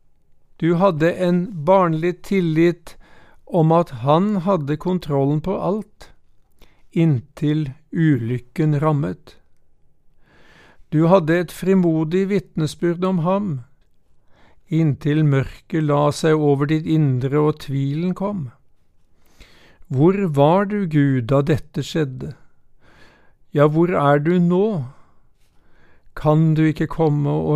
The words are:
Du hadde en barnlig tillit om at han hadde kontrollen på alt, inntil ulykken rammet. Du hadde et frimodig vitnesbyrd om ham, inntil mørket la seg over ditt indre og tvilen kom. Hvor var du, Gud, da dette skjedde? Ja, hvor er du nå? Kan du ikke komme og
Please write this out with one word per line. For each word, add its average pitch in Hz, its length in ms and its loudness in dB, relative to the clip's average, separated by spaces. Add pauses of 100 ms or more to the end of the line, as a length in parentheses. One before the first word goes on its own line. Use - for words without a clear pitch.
(580)
Du 165 240 0
hadde 170 320 2
en 180 300 0 (240)
barnlig 175 480 2 (100)
tillit 170 680 0 (500)
om 160 260 2
at 170 200 2 (100)
han 175 460 0
hadde 151 340 -2
kontrollen 151 640 -2
på 185 160 -4
alt, - 480 -8 (800)
inntil 151 840 -2 (180)
ulykken 147 880 0
rammet. 156 560 -4 (1500)
Du 156 220 2
hadde 170 260 2
et 175 160 -4
frimodig 175 760 0
vitnesbyrd 175 760 -4
om 185 160 -2
ham, 196 260 -2 (1200)
inntil 156 560 0
mørket 147 640 -2
la 147 240 2
seg 160 320 0
over 143 240 2
ditt 160 200 -2
indre 139 520 0
og 151 240 0
tvilen 139 520 -4
kom. 190 340 -6 (1400)
Hvor 156 300 2 (180)
var 156 320 4
du, 208 140 -4 (100)
Gud, 135 400 0
da 135 80 2
dette 139 440 -4
skjedde? 139 500 -6 (1200)
Ja, 151 160 4
hvor 165 240 2
er 147 240 4
du 160 140 0 (100)
nå? 180 400 0 (1400)
Kan 156 360 4
du 156 120 2
ikke 156 240 -2
komme 147 400 0
og 156 240 -2